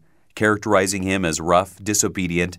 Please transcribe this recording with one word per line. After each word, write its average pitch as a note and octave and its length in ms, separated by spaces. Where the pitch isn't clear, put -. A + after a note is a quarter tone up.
characterizing G2+ 720
him F#2+ 180
as D#2+ 160
rough, F2 440
disobedient, F2+ 760